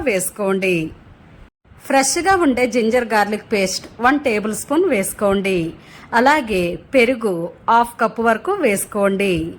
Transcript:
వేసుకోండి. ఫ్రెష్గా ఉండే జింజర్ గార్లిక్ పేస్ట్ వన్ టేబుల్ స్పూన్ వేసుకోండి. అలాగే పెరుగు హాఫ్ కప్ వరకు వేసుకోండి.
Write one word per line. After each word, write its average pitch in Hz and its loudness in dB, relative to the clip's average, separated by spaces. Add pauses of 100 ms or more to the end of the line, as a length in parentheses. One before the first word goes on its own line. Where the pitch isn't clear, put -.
వేసుకోండి. 190 -2 (1120)
ఫ్రెష్గా 294 2 (100)
ఉండే 247 2 (100)
జింజర్ 233 0
గార్లిక్ 208 -2
పేస్ట్ 190 -2 (180)
వన్ 285 2
టేబుల్ 214 -2
స్పూన్ 330 0
వేసుకోండి. 196 0 (640)
అలాగే 240 2 (300)
పెరుగు 233 2 (360)
హాఫ్ 233 2
కప్ 226 -2
వరకు 349 -2 (120)
వేసుకోండి. 196 0 (240)